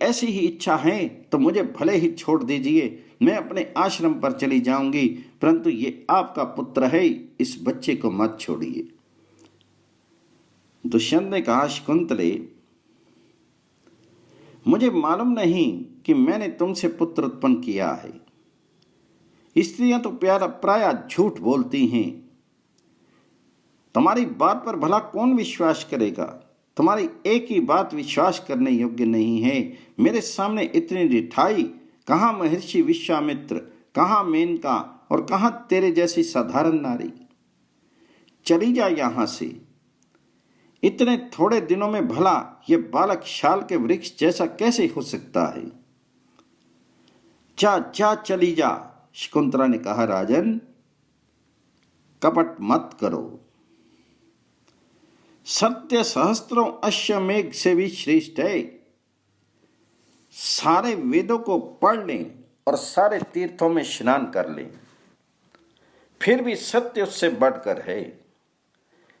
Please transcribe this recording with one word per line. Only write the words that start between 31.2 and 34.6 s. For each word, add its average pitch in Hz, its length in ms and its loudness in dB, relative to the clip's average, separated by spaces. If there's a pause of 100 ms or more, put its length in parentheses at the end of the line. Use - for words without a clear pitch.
कहाँ 202 260 2
महर्षि 175 480 -2
विश्वामित्र, 151 760 -2 (380)
कहाँ 196 280 4
मेनका 160 880 -2